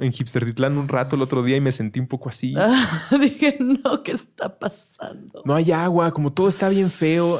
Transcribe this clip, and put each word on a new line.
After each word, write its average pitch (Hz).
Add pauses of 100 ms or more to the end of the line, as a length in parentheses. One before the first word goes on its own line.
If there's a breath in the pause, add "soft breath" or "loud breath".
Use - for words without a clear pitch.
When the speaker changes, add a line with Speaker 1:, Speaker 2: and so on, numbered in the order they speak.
Speaker 1:
en 131
Hipstertitlán 123
un 139
rato 131
el 139
otro 131
día 127
y 139
me 135
sentí 113
un 127
poco 131
así. 127
Speaker 2:
<laughs> 214
Dije, 285
"No, 254
¿qué -
está -
pasando?". -
Speaker 1:
No 143
hay 165
agua, 170
como 147
todo 190
está 190
bien 190
feo. 170